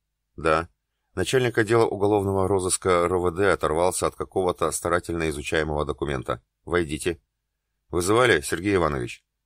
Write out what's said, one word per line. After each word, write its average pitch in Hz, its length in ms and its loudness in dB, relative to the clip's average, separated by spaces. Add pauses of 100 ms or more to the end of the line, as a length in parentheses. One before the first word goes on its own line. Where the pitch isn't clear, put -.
(360)
"Да". 80 340 0 (440)
Начальник 120 440 0
отдела 113 280 4
уголовного 98 600 0
розыска 95 420 0
Р 87 280 2
В 87 140 0
Д 92 200 2
оторвался 82 560 0
от - 80 -4
какого-то 87 560 -2
старательно 85 580 -2
изучаемого 76 560 -2
документа. 69 560 -6 (220)
"Войдите". 80 580 -4 (680)
"Вызывали, 95 520 2
Сергей 95 340 -2
Иванович?" 73 500 -2 (200)